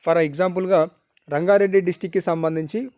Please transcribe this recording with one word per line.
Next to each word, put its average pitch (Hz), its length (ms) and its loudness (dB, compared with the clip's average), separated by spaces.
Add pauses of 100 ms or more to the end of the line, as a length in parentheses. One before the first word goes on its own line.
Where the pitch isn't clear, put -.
For 165 100 2
ఎగ్జాంపుల్గా 175 680 0 (420)
రంగారెడ్డి 196 500 2
డిస్ట్రిక్ట్కి 180 440 -4
సంబంధించి 165 720 -4